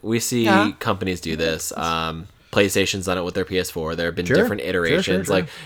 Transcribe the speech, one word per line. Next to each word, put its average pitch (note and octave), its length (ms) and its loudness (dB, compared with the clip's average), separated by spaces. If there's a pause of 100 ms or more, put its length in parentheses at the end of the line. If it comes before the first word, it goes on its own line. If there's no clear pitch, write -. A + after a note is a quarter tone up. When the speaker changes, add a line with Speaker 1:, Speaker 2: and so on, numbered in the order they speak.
Speaker 1:
We A2+ 180 0
see A#2+ 240 0
Speaker 2:
Yeah. G2+ 340 4
Speaker 1:
companies F#2+ 440 -2
do D#2+ 140 -2
this. D#2+ 380 -2
Um, D#2+ 540 -4 (240)
PlayStation's G2 540 2
done F#2 100 0
it F2+ 60 -2
with F2+ 120 -6
their F#2+ 100 0
P F#2 160 -2
S F2 100 -2
four. E2 240 -4
There E2+ 120 -2
have E2+ 100 -2
been F2+ 100 -2
Speaker 2:
Sure. B2 100 2
Speaker 1:
different A3+ 240 2
Speaker 2:
Sure, F2 120 -4
sure, F2+ 120 2
Speaker 1:
iterations. F#2 440 2
Speaker 2:
sure. G2 80 4
Speaker 1:
Like, F2 120 0 (180)